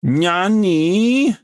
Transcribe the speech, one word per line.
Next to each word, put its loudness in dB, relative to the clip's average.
Nani? 0